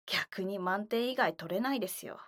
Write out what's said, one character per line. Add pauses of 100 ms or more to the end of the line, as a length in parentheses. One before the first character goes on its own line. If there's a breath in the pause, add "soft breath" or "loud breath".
逆
に
満
点
以
外
取
れ
な
い
で
す
よ。